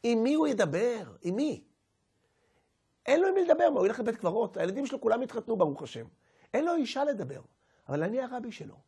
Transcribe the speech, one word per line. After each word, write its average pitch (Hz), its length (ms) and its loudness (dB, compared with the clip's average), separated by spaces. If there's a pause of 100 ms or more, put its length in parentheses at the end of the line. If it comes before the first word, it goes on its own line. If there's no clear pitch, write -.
עם 233 200 4
מי 269 120 4
הוא 311 120 4
ידבר? 214 560 0 (200)
עם 180 140 -2
מי? 254 280 -2 (1400)
אין 294 140 4
לו 381 80 4
עם 381 60 2
מי 381 100 2
לדבר, 339 260 6
מה, 262 80 0
הוא 185 80 4
ילך 226 140 0
לבית 226 160 -2
קברות? 202 400 -2
הילדים 196 300 -2
שלו 269 140 -6
כולם 226 220 2
התחתנו, 226 340 -4
ברוך 156 260 0
השם. 117 240 -12 (480)
אין 277 100 2
לו 349 100 2
אישה 277 300 -2
לדבר. 202 360 -4 (480)
אבל 143 140 -2
אני 220 180 -2
הרבי 247 320 -8
שלו. 143 220 -16 (140)